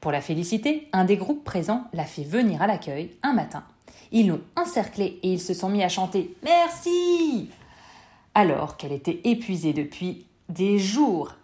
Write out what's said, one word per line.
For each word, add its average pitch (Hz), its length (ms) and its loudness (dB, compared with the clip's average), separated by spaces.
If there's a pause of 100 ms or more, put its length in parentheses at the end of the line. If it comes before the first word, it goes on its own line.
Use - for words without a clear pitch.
Pour 156 100 -2
la 143 80 0
féliciter, 214 720 -2
un 185 140 4
des 202 100 4
groupes 202 260 -4
présents 208 420 -2 (100)
l'a 160 100 -4
fait - 180 -10
venir 175 380 0
à 185 60 2
l'accueil 170 560 -4
un 285 100 0
matin. 165 320 -2 (480)
Ils 220 160 6
l'ont 160 140 0 (140)
encerclée 220 680 -2
et 185 100 0
ils 180 80 -2
se 180 140 -4
sont 185 160 -4
mis 202 120 2
à 180 60 2
chanter « 185 540 -2
Merci » 339 1040 2 (880)
alors 151 420 2
qu'elle 143 160 -8
était 151 320 -4
épuisée 190 480 0
depuis 151 540 -6 (240)
des 196 280 2
jours. 196 540 2 (120)